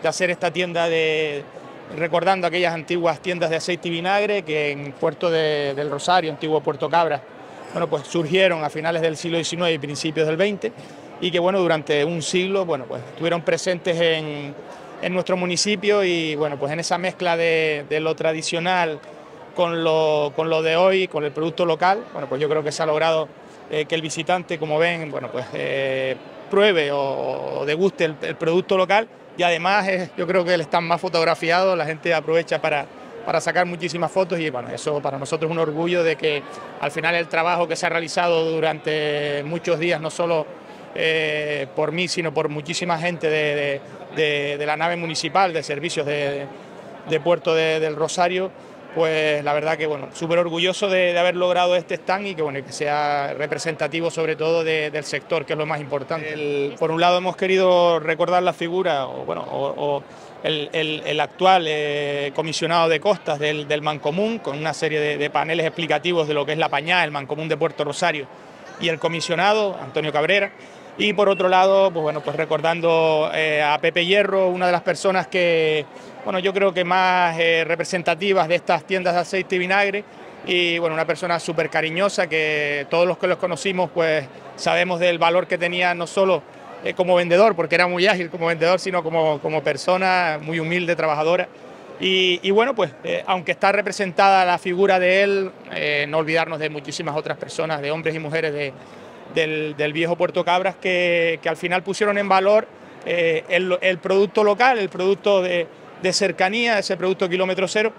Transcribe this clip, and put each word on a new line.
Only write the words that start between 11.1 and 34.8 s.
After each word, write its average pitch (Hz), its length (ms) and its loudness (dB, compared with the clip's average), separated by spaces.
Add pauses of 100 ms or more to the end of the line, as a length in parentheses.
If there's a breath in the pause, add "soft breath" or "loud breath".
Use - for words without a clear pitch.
y 180 100 -2
que, 175 80 2
bueno, 185 200 2
durante 156 440 2
un 170 180 -2
siglo, 190 440 0
bueno, 147 180 -4
pues 123 180 -8 (120)
estuvieron 170 300 -2
presentes 175 540 0
en, 151 560 0 (480 loud breath)
en 180 120 -4
nuestro 185 240 0
municipio 202 640 0
y, 165 320 0
bueno, 147 240 -2
pues 147 140 -2
en 165 80 -4
esa 175 160 0
mezcla 175 400 0
de, 160 500 2
de 151 140 0
lo 160 120 0
tradicional 165 840 0 (560 loud breath)
con 170 280 0
lo, 156 540 2
con 160 120 0
lo 160 120 2
de 160 160 2
hoy, 185 320 4
con 151 160 -4
el 143 80 -4
producto 165 320 -2
local, 175 360 4 (120)
bueno, 139 160 -8
pues 131 100 -2
yo 147 80 0
creo 156 160 0
que 147 80 -2
se 156 100 -4
ha 160 40 0
logrado, 156 420 2 (420 loud breath)
eh, 156 160 -2
que 165 100 -2
el 160 60 0
visitante, 165 560 -2
como 151 220 -2
ven, 165 320 0
bueno, 135 180 -6
pues, 123 220 -6
eh, 135 640 -2 (340)
pruebe 185 440 4
o, 135 680 -4
o 139 60 -2
deguste 170 400 0
el, 156 160 -2
el 160 140 -6
producto 180 420 0
local 196 320 2 (260)
y 175 80 -2
además 175 460 2
es, 185 260 -2
yo 180 120 -4
creo 180 180 2
que 180 80 2
el 170 80 2
stand 170 260 0
más 170 140 0
fotografiado, 170 760 2
la 165 80 0
gente 156 300 -2
aprovecha 160 480 0
para, 147 240 0 (400)
para 160 160 0
sacar 170 240 0
muchísimas 170 440 -4
fotos 175 300 0
y, 156 100 -2
bueno, 123 200 -8
eso 147 320 -4